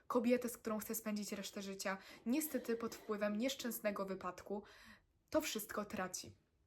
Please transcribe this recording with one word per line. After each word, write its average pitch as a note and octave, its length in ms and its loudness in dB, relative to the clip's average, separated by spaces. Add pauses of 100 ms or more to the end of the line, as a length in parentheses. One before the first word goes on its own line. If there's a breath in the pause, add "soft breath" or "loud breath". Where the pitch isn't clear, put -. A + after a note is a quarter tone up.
kobietę, B3 420 6
z - 80 -6
którą G#3+ 220 0
chce A3 160 -4
spędzić G#3 360 -2
resztę G3+ 300 -4
życia. G3 360 -2 (280 loud breath)
Niestety B3 500 2
pod A3+ 200 -4
wpływem G#3 420 0
nieszczęsnego A3 680 0
wypadku F#3+ 580 -4 (680 loud breath)
to D4+ 120 4
wszystko G#3+ 440 -2
traci. F#3 500 -4 (320)